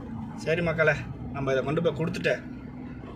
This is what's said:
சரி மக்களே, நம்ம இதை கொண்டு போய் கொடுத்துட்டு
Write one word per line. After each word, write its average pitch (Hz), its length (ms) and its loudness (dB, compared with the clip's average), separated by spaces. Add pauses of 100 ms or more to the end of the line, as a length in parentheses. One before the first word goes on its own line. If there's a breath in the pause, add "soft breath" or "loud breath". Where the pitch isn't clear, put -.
(440)
சரி 165 220 2
மக்களே, 156 280 6 (420)
நம்ம 135 180 2
இதை 131 140 4
கொண்டு 160 160 2
போய் 156 160 4
கொடுத்துட்டு 165 340 2 (800)